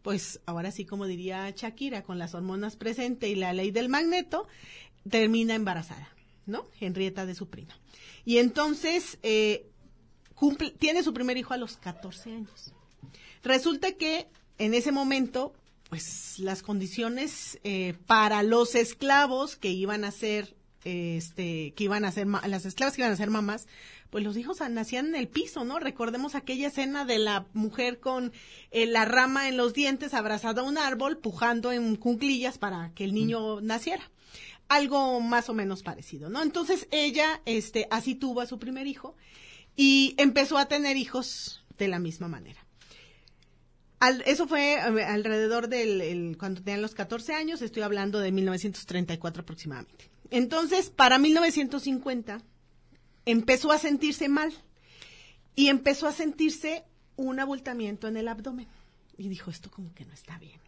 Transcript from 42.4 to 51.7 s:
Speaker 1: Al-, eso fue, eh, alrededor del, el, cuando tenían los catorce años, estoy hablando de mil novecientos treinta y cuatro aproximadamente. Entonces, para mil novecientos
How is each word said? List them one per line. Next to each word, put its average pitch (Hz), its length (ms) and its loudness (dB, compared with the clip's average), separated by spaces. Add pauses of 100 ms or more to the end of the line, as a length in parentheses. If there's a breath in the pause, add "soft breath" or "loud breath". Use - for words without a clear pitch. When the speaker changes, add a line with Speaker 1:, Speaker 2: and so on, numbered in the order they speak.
Speaker 1:
Al-, 254 260 4
eso 285 200 4
fue, 285 280 4
eh, 220 300 2
alrededor 214 640 0
del, 220 320 0
el, 170 380 -4
cuando 190 240 -6
tenían 202 200 -4
los 220 120 -6
catorce 226 380 -6
años, 311 300 -4
estoy 220 200 -6
hablando 208 380 0
de 190 100 0
mil 190 140 2
novecientos 185 420 -4
treinta 175 280 -2
y 165 40 -8
cuatro 170 240 -8
aproximadamente. - 680 -12 (200)
Entonces, 320 600 2
para 262 280 8
mil 302 140 6
novecientos 302 520 2